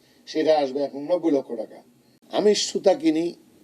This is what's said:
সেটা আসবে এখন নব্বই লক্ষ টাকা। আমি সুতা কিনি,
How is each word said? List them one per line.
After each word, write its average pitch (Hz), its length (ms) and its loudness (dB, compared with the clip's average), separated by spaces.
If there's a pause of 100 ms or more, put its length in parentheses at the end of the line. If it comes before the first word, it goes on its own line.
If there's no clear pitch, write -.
(260)
সেটা 156 320 2
আসবে 139 240 -2
এখন 135 200 -6
নব্বই 165 280 0
লক্ষ 135 220 -2
টাকা। 110 300 -12 (480)
আমি 196 240 2
সুতা 185 400 0
কিনি, 160 400 -2 (300)